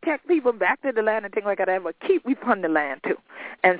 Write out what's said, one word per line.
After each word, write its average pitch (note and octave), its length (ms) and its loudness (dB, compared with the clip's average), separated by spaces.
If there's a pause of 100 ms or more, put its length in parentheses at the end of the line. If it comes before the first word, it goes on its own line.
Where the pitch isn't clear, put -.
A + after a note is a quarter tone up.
take D4+ 240 -2
people C4+ 240 4
back G#3 300 0
to C4+ 100 0
the A3 100 0
land G#3+ 220 0
and G3+ 100 -12
things G3+ 120 -2
like G3 140 -2
that, F#3 240 0
but E3 120 -6 (100)
keep F#4+ 200 2
we C4 100 0
fund G#3+ 260 0
the F3 60 -2
land D3 400 0
too. - 80 0 (480)
And F3+ 160 4